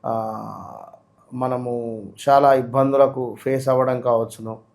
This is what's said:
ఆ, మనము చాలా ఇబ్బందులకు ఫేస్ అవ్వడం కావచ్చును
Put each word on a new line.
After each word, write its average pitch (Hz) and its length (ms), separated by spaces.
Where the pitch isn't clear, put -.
ఆ, 110 340
మనము 123 680
చాలా 139 240
ఇబ్బందులకు 135 880
ఫేస్ 131 280
అవ్వడం 127 320
కావచ్చును 113 580